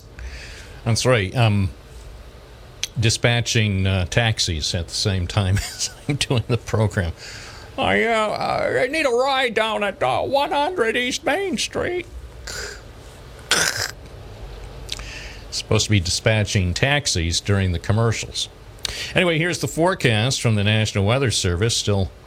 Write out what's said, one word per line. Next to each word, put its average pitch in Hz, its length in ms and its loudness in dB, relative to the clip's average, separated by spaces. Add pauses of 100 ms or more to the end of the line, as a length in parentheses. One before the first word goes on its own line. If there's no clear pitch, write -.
(840)
That's 113 200 0
right. 107 300 2
I'm 101 340 4 (1300)
dispatching, 113 840 2
uh, 95 200 2
taxis 107 680 0
at 85 140 -2
the - 60 -12
same 95 340 0
time 98 300 2
<laughs> - 0 -
as - 340 -4 (160)
I'm 147 80 0
doing 123 320 0
the 120 100 2
program. 101 540 0 (680)
I, 208 260 2
uh, 220 800 0
I 254 40 2
need 302 180 0
a 262 40 2
ride 254 440 2
down 214 300 0
at, 196 180 -2
uh, 247 200 2
one 285 300 2
hundred 294 440 0
East 247 300 -2
Main 330 320 0
Street. - 480 -4 (3500)
Supposed - 340 0
to - 60 0
be 104 80 6
dispatching 95 720 2
taxis 127 680 2
during 95 320 2
the 85 60 -2
commercials. - 680 0 (680)
Anyway, 170 220 4
here's 165 220 2
the 143 80 -2
forecast 131 720 2
from 113 140 4
the 101 80 4
National 104 420 4
Weather 123 260 4
Service. 95 460 2
Still 98 340 2 (160)